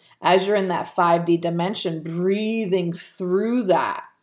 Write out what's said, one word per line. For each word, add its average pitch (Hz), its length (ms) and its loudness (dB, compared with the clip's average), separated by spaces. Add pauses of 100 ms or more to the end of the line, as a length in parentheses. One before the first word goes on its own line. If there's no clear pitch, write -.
(220)
as 190 240 4
you're 202 80 2
in 190 140 0
that 175 180 -2
five 170 380 2
D 170 120 4
dimension, 170 680 -2
breathing 185 880 0
through 202 720 -2
that 147 400 0 (180)